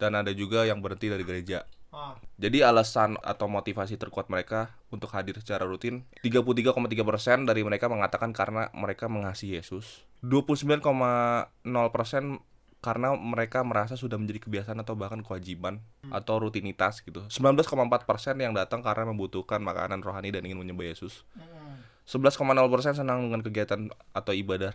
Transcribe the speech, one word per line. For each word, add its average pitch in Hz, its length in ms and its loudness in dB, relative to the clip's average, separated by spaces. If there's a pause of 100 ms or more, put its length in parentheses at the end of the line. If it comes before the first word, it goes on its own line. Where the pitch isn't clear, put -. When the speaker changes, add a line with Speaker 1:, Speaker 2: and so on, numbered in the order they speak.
Speaker 1:
dan 104 160 2
ada 101 160 0
juga 101 320 2
yang 104 160 2
berhenti 98 320 -4
dari 95 160 -4
gereja. 90 400 -4 (220)
Speaker 2:
Ah. 143 240 -12 (240)
Speaker 1:
Jadi 117 240 4
alasan 110 560 6
atau 101 320 -4
motivasi 101 480 -4
terkuat 101 320 -6
mereka 110 400 -2 (240)
untuk 101 160 -10
hadir 95 320 -4
secara 95 240 -2
rutin, 120 400 -6 (160)
tiga 120 160 4
puluh 123 160 4
tiga 120 160 6
koma 123 160 2
tiga 110 160 0
persen 107 400 4
dari 110 240 2
mereka 104 240 0
mengatakan 113 400 0
karena 107 480 -2
mereka 101 320 -4
mengasihi 98 480 -4
Yesus. - 480 -12 (160)
Dua 135 240 2
puluh 151 80 2
sembilan 143 240 2
koma 123 640 2 (240)
nol 120 240 2
persen 139 480 -2 (400)
karena 120 400 0
mereka 117 480 -2
merasa 113 320 -2
sudah 120 240 -4
menjadi 104 160 -4
kebiasaan 107 400 -6
atau 113 160 -6
bahkan 104 240 -6
kewajiban 92 640 -8 (240)
Speaker 2:
Hmm. 135 80 -8
Speaker 1:
atau 110 240 -2
rutinitas 101 640 0
gitu. 98 240 -12
Sembilan 135 320 4
belas - 80 4
koma 131 160 2
empat 120 240 2
persen 135 320 0
yang 117 160 0
datang 117 320 -2
karena 113 240 0
membutuhkan 98 480 -2
makanan 95 400 -2
rohani 98 320 -6
dan 90 160 -6
ingin 92 160 -8
menyembah 90 320 -8
Yesus. - 400 -14
Speaker 2:
Hmm. 151 480 -18 (240)
Speaker 1:
Sebelas 135 320 4
koma 135 160 4
nol 131 160 8
persen 131 240 4
senang 127 320 0
dengan 113 160 -2
kegiatan 107 480 -2 (240)
atau 101 160 -4
ibadah 98 440 -2